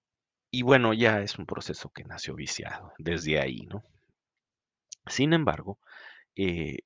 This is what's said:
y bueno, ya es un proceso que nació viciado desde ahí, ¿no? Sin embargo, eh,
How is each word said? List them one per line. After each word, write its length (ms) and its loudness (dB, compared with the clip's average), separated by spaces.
y 120 -4
bueno, 300 8
ya 300 4
es 160 -6
un 80 -10
proceso 440 -8
que 140 -16
nació 300 -10
viciado 640 -10
desde 420 0
ahí, 260 -4
¿no? 180 -10
Sin 260 2
embargo, 460 0
eh, 500 -2